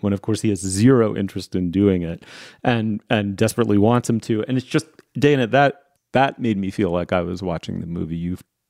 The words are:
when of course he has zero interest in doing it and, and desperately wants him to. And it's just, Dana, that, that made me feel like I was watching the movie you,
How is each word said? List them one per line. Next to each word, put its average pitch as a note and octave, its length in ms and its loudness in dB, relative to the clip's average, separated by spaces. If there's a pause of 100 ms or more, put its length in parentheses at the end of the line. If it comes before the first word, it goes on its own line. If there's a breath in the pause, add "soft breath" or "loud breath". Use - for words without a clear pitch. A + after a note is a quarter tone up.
when G2+ 120 -2
of G2 80 -4
course G#2+ 220 -4
he A2 80 0
has G2 80 -2
zero G#2 580 2
interest G2 380 -6
in F#2 160 -2
doing F#2+ 320 2
it E2 220 -8 (380 loud breath)
and, A2 460 -2
and G2+ 280 0
desperately A2 420 0
wants A#2 320 2
him A2+ 100 0
to. G#2+ 280 -2
And C3 100 -2
it's B2 80 -8
just, - 200 -2 (320)
Dana, C3+ 280 2
that, C3+ 340 2 (320)
that C3+ 260 2
made A2+ 200 0
me G2 120 -4
feel G2 200 0
like F2 200 -2
I F#2 120 0
was F2+ 200 -6
watching F2 380 -6
the F2 60 -10
movie E2+ 300 -8
you, F2 200 -6 (340)